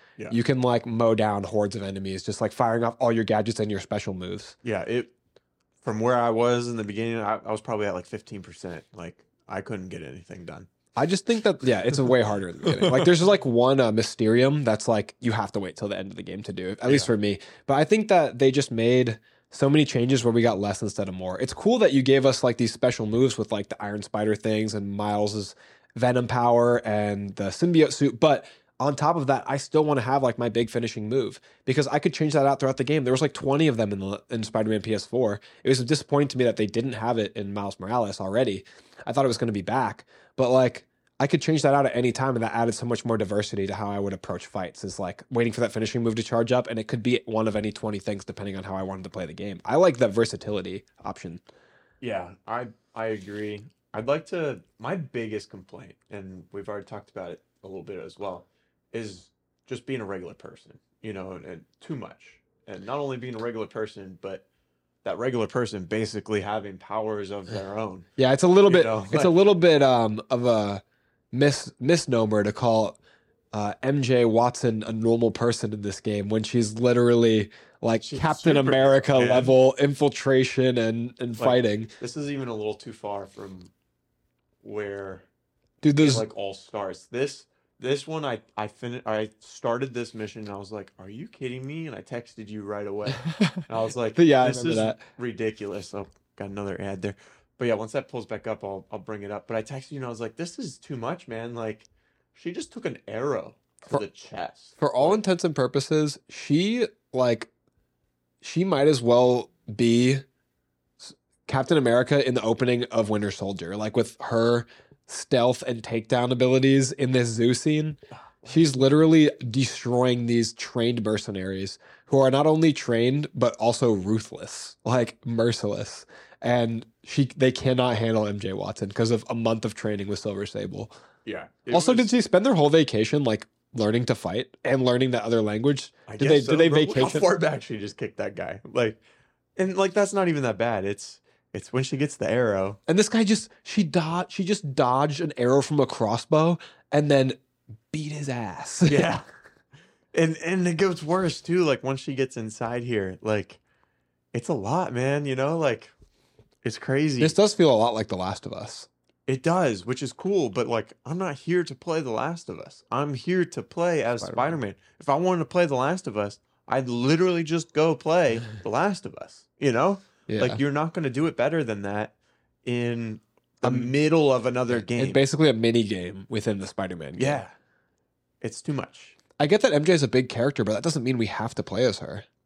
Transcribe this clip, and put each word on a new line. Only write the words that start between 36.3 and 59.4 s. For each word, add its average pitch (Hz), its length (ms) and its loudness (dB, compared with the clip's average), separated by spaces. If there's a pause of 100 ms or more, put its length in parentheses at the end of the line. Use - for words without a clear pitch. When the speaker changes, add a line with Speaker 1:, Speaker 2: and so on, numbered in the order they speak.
Speaker 2:
me 127 60 4
that 113 120 2
they 107 100 0
didn't 117 280 -4
have 113 220 -2
it 107 180 -2
in 101 200 -8
Miles 101 260 -8
Morales 104 400 -4
already. 98 440 -2 (420)
I - 60 -6
thought 139 120 2
it 131 40 2
was 117 100 -2
gonna 117 140 -2
be 101 100 -4
back, 113 420 -4 (300)
but, 127 160 2
like, 127 360 2 (340)
I 139 80 2
could 156 140 2
change 156 200 2
that 139 120 6
out 143 120 6
at 131 80 -2
any 123 160 2
time, 131 240 -2
and 113 80 -2
that 113 120 -4
added 117 200 0
so - 100 -8
much 120 200 -4
more 117 120 0
diversity 101 520 -2
to 98 60 -6
how 101 140 -6
I 101 120 -6
would 98 120 -4
approach 92 340 -10
fights, - 360 -10
is, 95 160 -10
like, 90 320 -8
waiting 117 220 0
for 120 80 -4
that 113 100 2
finishing 113 320 -2
move 113 140 0
to 113 80 -2
charge 117 260 0
up, 123 180 2
and 113 120 -6
it 110 80 -8
could 117 160 -4
be 123 220 2
one 110 200 0
of 104 80 -2
any 107 160 -2
twenty 104 300 -8
things 101 240 -6
depending 98 320 -10
on 95 80 -10
how 98 100 -10
I 95 80 -4
wanted 95 220 -8
to 92 60 -14
play 92 160 -10
the 76 80 -12
game. 101 300 -10
I 123 120 0
like 165 220 6
the 120 100 4
versatility 101 760 -2 (200)
option. 95 340 -12 (600)
Speaker 1:
Yeah, 95 300 -8 (180)
I, 117 200 -8 (280)
I 113 100 -6
agree. 104 560 -8 (320)
I'd 110 140 -8
like 156 180 -4
to, 151 340 -6 (200)
my 139 160 -8
biggest 113 540 -8
complaint, 92 440 -20 (160)
and 95 400 -16
we've 98 180 -14
already 101 180 -10
talked 104 240 -18
about 90 200 -14
it - 120 -16 (200)
a 98 60 -18
little 95 160 -14
bit 92 160 -14
as - 180 -18
well, 92 280 -12 (460)
is 107 380 -12 (360)